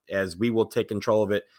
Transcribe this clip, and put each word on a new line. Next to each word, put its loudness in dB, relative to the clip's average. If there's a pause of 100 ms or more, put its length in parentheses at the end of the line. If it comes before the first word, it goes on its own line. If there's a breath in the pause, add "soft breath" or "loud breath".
as -2
we 0
will 2
take -2
control 2
of 0
it, 0 (140)